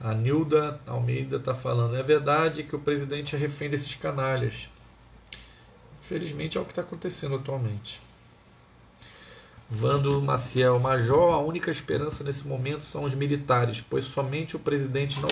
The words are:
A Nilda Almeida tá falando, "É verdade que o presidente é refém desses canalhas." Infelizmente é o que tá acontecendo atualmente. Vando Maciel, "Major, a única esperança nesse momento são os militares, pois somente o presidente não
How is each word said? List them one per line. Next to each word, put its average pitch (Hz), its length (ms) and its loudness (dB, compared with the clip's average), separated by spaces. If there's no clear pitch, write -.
A 110 120 0
Nilda 147 720 4
Almeida 131 520 -2
tá 131 140 -2
falando, 120 420 0
"É 131 80 -2
verdade 151 600 2
que 151 120 -10
o 143 40 -2
presidente 143 580 -2
é - 20 -2
refém 143 300 -4
desses 143 260 -4
canalhas." 131 760 -2
Infelizmente 156 540 -6
é - 40 -2
o - 40 -4
que - 80 -16
tá - 80 -6
acontecendo 160 540 -6
atualmente. 123 640 -6
Vando 139 540 2
Maciel, 127 580 4
"Major, 131 540 6
a 147 40 4
única 165 320 -2
esperança 147 540 -2
nesse 139 240 -6
momento 135 340 -4
são 147 220 -6
os 135 100 0
militares, 139 760 2
pois 135 160 0
somente 147 500 -2
o - 20 -4
presidente 139 640 0
não 143 120 -2